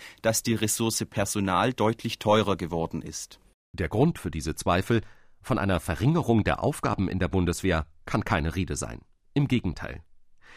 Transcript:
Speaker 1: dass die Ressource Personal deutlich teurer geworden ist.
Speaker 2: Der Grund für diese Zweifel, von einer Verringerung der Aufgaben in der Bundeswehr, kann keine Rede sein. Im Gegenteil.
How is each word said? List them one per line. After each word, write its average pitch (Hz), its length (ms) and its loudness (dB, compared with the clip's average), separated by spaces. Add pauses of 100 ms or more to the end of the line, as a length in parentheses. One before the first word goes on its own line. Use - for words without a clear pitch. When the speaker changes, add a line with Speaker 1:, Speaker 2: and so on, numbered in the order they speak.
(220)
Speaker 1:
dass 110 220 2
die 117 120 2
Ressource 110 540 0
Personal 101 640 0
deutlich 113 460 0
teurer 104 380 4
geworden 82 440 -4
ist. - 380 -12 (320)
Speaker 2:
Der 87 160 -4
Grund 143 320 2
für 90 100 -6
diese 78 240 -4
Zweifel, 98 480 2 (400)
von - 160 -2
einer 92 220 0
Verringerung 117 640 2
der - 180 0
Aufgaben 113 460 -2
in 92 120 -4
der 87 100 0
Bundeswehr, 85 580 0 (180)
kann 107 200 -2
keine 80 300 0
Rede 87 200 -2
sein. - 240 -8 (340)
Im 143 140 2
Gegenteil. 87 560 -4 (540)